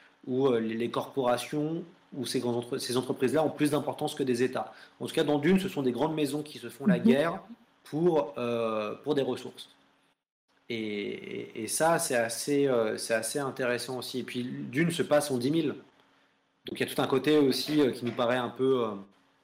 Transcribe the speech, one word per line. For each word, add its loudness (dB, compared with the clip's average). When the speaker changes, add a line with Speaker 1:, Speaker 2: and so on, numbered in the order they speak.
Speaker 1:
où, 2
euh, 4
les, -2
les -2
corporations -2
ou -6
ces -2
grandes 0
entre-, -4
ces -4
entreprises-là 2
ont 0
plus 0
d'importance -2
que -4
des 2
États. -2
En -6
tout -10
cas, 2
dans 2
Dune, 6
ce 0
sont -2
des 2
grandes 0
maisons -2
qui -16
se -12
font -10
la 6
Speaker 2:
Mhm. -2
Speaker 1:
guerre 4
pour, 2
euh, -2
pour 0
des 2
ressources. -6
Et, -6
et, -6
et -4
ça, 2
c'est -2
assez, 2
euh, 2
c'est -2
assez -2
intéressant -4
aussi. -6
Et -2
puis, -6
Dune -2
se 0
passe 2
en 0
dix 0
mille. 0
Donc, -8
il -
y -2
a -10
tout -2
un 2
côté 4
aussi, 4
euh, 6
qui -8
nous 0
paraît 2
un -2
peu, 2
euh, -2